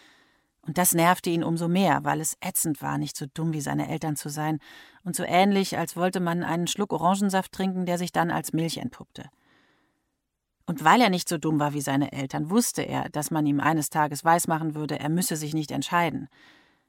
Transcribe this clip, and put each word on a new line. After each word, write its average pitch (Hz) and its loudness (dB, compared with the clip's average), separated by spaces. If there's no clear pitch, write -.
Und 160 -2
das 180 2
nervte 175 4
ihn 170 2
umso 165 -2
mehr, 170 2
weil 147 0
es - -6
ätzend 165 -4
war, 143 -4
nicht 147 -4
so 151 -8
dumm 160 -2
wie 151 -4
seine 143 -2
Eltern 151 -4
zu - -8
sein 151 -2
und 180 -6
so 180 -4
ähnlich, 196 4
als 165 -4
wollte 185 0
man 175 0
einen 170 -2
Schluck - -4
Orangensaft 185 2
trinken, 185 -2
der 175 0
sich 175 -4
dann 170 2
als 156 -4
Milch 160 0
entpuppte. - -12
Und 156 -6
weil 190 8
er 208 6
nicht 180 -2
so 170 0
dumm 156 0
war 147 0
wie 147 -4
seine 139 0
Eltern, 147 -6
wusste 208 2
er, 135 -4
dass 151 -4
man 156 0
ihm 143 2
eines 151 0
Tages 151 -2
weismachen 160 2
würde, 151 -4
er 147 -4
müsse 175 0
sich 151 -6
nicht 156 -2
entscheiden, 139 -2